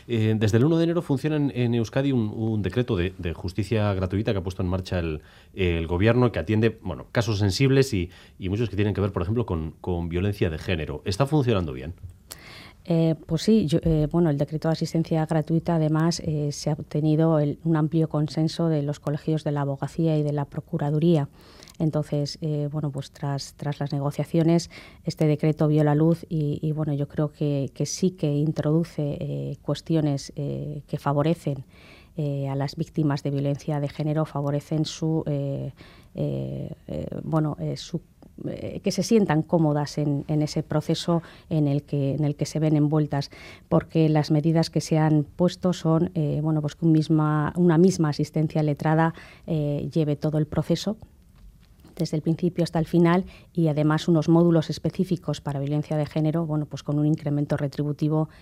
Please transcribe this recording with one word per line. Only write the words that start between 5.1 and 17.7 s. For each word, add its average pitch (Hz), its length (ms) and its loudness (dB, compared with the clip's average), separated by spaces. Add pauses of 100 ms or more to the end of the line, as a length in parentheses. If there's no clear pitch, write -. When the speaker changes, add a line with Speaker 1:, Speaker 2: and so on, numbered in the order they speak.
Speaker 1:
el 85 320 0
gobierno, 113 440 4
que - 60 -6
atiende, 107 460 0
bueno, 73 280 -10
casos 107 280 0
sensibles 131 560 2
y, 90 160 -2 (260)
y 92 120 -6
muchos 104 200 -2
que - 60 -10
tienen 104 180 0
que 95 80 -2
ver, 101 100 0
por 92 120 -2
ejemplo, 113 240 -2
con, 80 240 -4 (100)
con 85 260 -4
violencia 92 440 -2
de 78 80 -6
género. 76 440 -4
¿Está 104 220 -2
funcionando 120 480 0
bien? 65 220 -10 (880)
Speaker 2:
Eh, 165 280 2 (140)
pues 160 160 -2
sí, 214 240 4
yo, 160 160 2
eh, 156 280 2
bueno, 170 200 4
el 143 80 0
decreto 151 300 -2
de - 20 2
asistencia 160 560 0
gratuita, 165 480 0
además, 156 460 2
eh, 147 300 -2
se - 200 -4
ha - 20 2
obtenido 156 640 2
el, 147 260 0
un 165 120 2